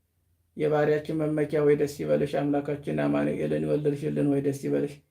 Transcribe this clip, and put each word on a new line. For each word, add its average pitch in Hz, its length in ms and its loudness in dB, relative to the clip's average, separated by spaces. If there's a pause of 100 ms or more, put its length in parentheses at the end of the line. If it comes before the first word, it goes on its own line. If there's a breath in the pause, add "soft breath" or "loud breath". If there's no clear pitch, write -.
(560)
የባሪያችን 151 640 0
መመኪያ 151 420 0
ወይ 147 160 6
ደስ 147 200 0
ይበልሽ። 151 380 0
አምላካችን 147 680 -2
አማኑኤልን 147 640 0
የወለድሽልን 147 640 0
ወይ 139 140 2
ደስ 139 200 -2
ይበልሽ። 143 320 -2 (160)